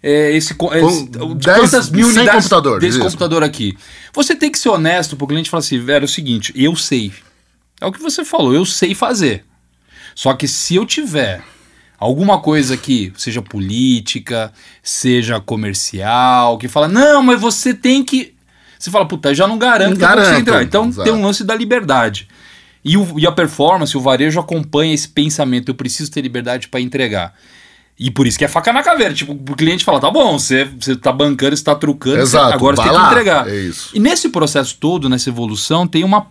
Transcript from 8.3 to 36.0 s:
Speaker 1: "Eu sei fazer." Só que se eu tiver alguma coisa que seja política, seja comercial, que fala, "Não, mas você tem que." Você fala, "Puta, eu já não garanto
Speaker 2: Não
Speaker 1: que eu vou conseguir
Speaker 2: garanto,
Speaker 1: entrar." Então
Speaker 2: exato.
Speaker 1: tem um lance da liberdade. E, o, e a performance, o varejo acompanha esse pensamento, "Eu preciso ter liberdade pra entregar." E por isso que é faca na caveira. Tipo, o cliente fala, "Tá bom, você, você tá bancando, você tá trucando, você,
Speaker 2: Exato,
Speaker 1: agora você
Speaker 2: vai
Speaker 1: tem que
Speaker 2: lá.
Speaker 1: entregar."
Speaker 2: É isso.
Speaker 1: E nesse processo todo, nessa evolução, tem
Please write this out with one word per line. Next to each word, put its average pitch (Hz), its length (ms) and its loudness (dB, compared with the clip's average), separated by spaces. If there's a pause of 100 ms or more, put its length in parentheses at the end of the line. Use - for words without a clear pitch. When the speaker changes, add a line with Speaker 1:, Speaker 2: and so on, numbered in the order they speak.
Speaker 1:
"Eu 165 100 2
sei 185 320 -2
fazer." 165 480 -2 (720)
Só 135 180 0
que 135 140 -4
se - 280 -4
eu 214 100 2
tiver 151 560 -4 (580)
alguma 165 400 2
coisa 143 380 0
que 117 400 -2
seja 117 240 -8
política, 110 1120 -4 (280)
seja 120 600 0
comercial, 113 1160 0
que 123 120 -8
fala, 151 180 0
"Não, 277 340 4
mas 247 200 4
você 233 320 -2
tem 262 280 2
que." 262 320 -4 (460)
Você - 100 -10
fala, 190 160 2
"Puta, 147 260 -2
eu 139 40 2
já 175 100 4
não 220 120 -2
garanto 214 340 2
Speaker 2:
Não 190 60 0
Speaker 1:
que 180 60 2
eu 170 40 6
vou 208 100 6
conseguir 196 140 4
Speaker 2:
garanto, 139 160 2
Speaker 1:
entrar." 185 160 4
Então 202 240 0
Speaker 2:
exato. 240 220 -4
Speaker 1:
tem 226 100 2
um - 60 0
lance 202 180 -2
da 208 100 -2
liberdade. 170 760 -2 (540)
E, 160 140 0
o, 170 220 -2
e 151 80 2
a 170 40 2
performance, 160 680 0
o - 20 -2
varejo 139 400 0
acompanha 156 540 -2
esse 147 160 -4
pensamento, 143 600 -2
"Eu 131 60 -4
preciso 131 360 -8
ter 147 100 -6
liberdade 123 480 -6
pra 131 100 -6
entregar." 123 540 -4 (640)
E 131 140 -4
por 127 160 2
isso 113 100 -2
que - 60 0
é 143 60 0
faca 226 240 0
na 277 100 0
caveira. 269 300 2
Tipo, 143 180 -8
o 139 240 -10
cliente 165 300 0
fala, 151 160 2
"Tá 147 100 2
bom, 226 260 2
você, 131 280 0
você 135 320 -6
tá 131 160 0
bancando, 139 420 0
você 143 80 -6
tá 147 120 2
trucando, 143 420 -2
você, 131 60 2 (140)
Speaker 2:
Exato, 131 160 4
Speaker 1:
agora 135 220 2
você 117 80 2
Speaker 2:
vai 117 60 2
Speaker 1:
tem 160 80 4
que 180 60 6
Speaker 2:
lá. 135 80 6
Speaker 1:
entregar." 175 380 2
Speaker 2:
É 101 60 -6
isso. 92 380 -8
Speaker 1:
E 220 60 -2
nesse 320 300 2
processo 151 500 -2
todo, 156 300 -2
nessa 127 200 -2
evolução, 120 580 -2
tem 165 160 0